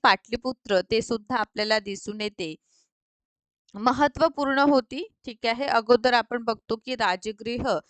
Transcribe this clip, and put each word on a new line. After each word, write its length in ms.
पाटलीपुत्र, 760
ते 220
सुद्धा 340
आपल्याला 420
दिसून 420
येते. 340
महत्त्वपूर्ण 840
होती, 500
ठीक 220
आहे. 180
अगोदर 500
आपण 300
बघतो 320
की 180
राजगृह 840